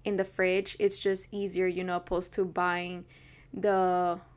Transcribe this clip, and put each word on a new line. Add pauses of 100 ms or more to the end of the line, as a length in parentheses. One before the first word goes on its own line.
in
the
fridge,
it's
just
easier,
you
know,
opposed
to
buying (480)
the (160)